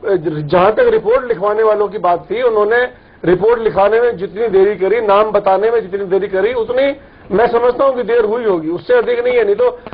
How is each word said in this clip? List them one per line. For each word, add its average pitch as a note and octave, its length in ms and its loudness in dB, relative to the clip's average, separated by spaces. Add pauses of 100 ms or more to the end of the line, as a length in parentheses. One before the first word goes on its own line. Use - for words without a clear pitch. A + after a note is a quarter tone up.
(240)
जहां E3+ 480 2
तक A#3+ 180 0
रिपोर्ट A#3 380 0
लिखवाने G#3+ 360 -2
वालों G#3 240 2
की G3 100 -10
बात F3 340 -2
थी, A#3 100 -4
उन्होंने A3+ 420 0 (420)
रिपोर्ट G#3 360 2
लिखाने G3+ 400 2
में A#3 160 0
जितनी G3 300 -4
देरी G3 280 2
करी, F#3+ 260 -2
नाम G#3 220 2
बताने G3+ 480 0
में A#3 100 0
जितनी G3 240 -8
देरी F#3+ 220 -2
करी, G3+ 260 -2
उतनी B3+ 420 -2 (360)
मैं A3+ 160 4
समझता A#3+ 380 0
हूं C4+ 80 2
कि B3 100 -4
देर A3+ 220 2
हुई A3+ 200 -4
होगी, E3 240 -2
उससे F3 240 -2
अधिक A#3+ 260 2
नहीं B3 180 -2
है। A3 80 2
नहीं G3+ 100 0
तो A#3+ 240 0 (140)